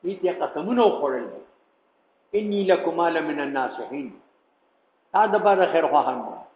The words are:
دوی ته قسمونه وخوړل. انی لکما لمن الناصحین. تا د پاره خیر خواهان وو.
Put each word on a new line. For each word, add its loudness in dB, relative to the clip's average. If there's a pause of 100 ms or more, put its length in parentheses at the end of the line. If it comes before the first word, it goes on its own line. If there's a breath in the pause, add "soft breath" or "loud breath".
دوی -4
ته -2
قسمونه 0
وخوړل. 2 (1040)
انی 0
لکما 2
لمن -2
الناصحین. -6 (920)
تا 4
د 0
پاره 4
خیر 2
خواهان 2
وو. -12 (200)